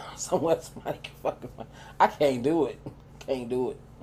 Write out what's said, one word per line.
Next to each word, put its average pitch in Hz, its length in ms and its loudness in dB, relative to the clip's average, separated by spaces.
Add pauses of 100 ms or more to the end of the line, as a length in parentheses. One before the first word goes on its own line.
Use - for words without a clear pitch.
<laughs> - 100 -12
somewhere 165 460 2
somebody - 420 -8
can - 180 -12
fucking - 340 -4
find. - 140 -12 (300)
I - 80 8
can't 131 360 2
do 151 220 4
it. - 140 -4 (400)
Can't 127 300 -4
do 123 220 0
it. - 60 -8 (260)